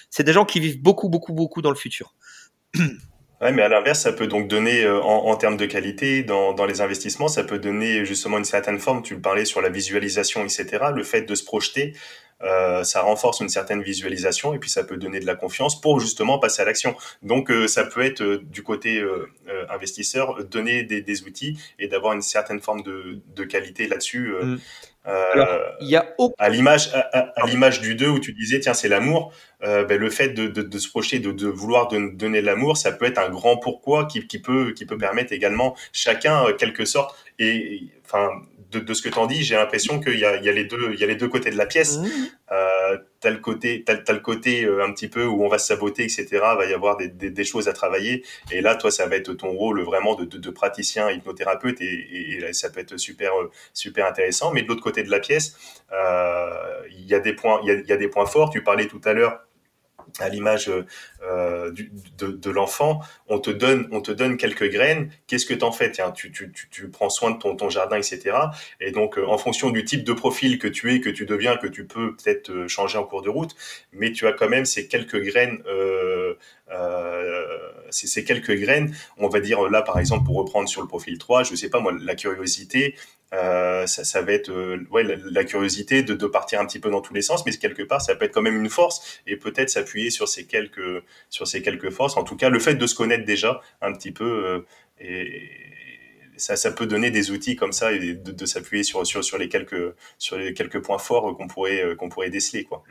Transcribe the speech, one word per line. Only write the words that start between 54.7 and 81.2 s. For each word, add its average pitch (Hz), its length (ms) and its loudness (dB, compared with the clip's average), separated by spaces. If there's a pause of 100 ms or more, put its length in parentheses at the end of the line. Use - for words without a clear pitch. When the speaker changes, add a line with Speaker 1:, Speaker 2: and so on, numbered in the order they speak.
Speaker 2:
côté 110 200 -2
de 101 80 -8
la 101 80 4
pièce, 151 380 0 (360)
euh, 87 880 0 (100)
il 92 140 -20
y 98 80 0
a 101 60 8
des 104 140 2
points, 107 300 4
il 101 60 2
y - 20 6
a, 101 40 4
il 98 120 -2
y 104 60 4
a 101 40 6
des 101 120 0
points 104 160 2
forts. 151 240 4
Tu 107 140 -4
parlais 104 240 2
tout 104 180 -16
à 107 80 4
l'heure 113 280 4 (800)
à 95 100 -2
l'image, 104 420 0 (520)
euh, 87 480 -2
du, 104 200 -12 (260)
de, 98 100 -4
de 95 220 -6
l'enfant, 143 520 2 (260)
on 104 120 0
te 113 100 -4
donne, 123 420 2
on 107 100 -2
te 110 100 -4
donne 123 260 0
quelques 104 320 0
graines. 139 400 2 (180)
Qu'est-ce 127 180 0
que 127 80 -4
t'en 117 180 2
fais ? 120 200 0
Tiens, 92 200 -2
tu, 90 200 -14
tu, 95 220 -14
tu, - 160 -18
tu 98 200 -14
prends 101 200 -2
soin 113 220 0
de 113 80 -6
ton, 98 160 -2
ton 101 140 -2
jardin, 98 280 0
et 101 60 -2
cetera. 135 480 0 (280)
Et 98 120 -6
donc, 107 260 0
euh, 98 80 0
en 104 120 4
fonction 120 340 -2
du 113 120 0
type 123 200 -4
de 117 100 0
profil 123 460 0
que 107 80 -4
tu 117 260 -2
es, 123 80 4
que 107 80 -2
tu 104 160 -6
deviens, 107 320 0
que 101 100 -6
tu 98 180 -12
peux 113 300 -6
peut-être, 101 360 -2
euh, 90 160 -6
changer 98 300 -2
en 101 60 0
cours 98 200 -8
de 101 60 -4
route, 160 260 -4 (360)
mais 113 200 -2
tu 110 160 0
as 104 40 6
quand 107 160 2
même 131 180 2
ces - 220 -4
quelques 113 340 -2
graines, 113 460 2
euh, 92 680 0 (360)
euh, 87 720 -4 (460)
ces, - 180 -4
ces 110 160 -2
quelques 117 320 0
graines. 147 400 2 (220)
On 104 100 2
va 104 120 2
dire, 101 300 4
là, 107 120 6
par 90 180 0
exemple, 110 260 2
pour - 120 2
reprendre 98 320 0
sur - 120 -6
le - 60 -8
profil 87 300 -8
trois, 123 260 4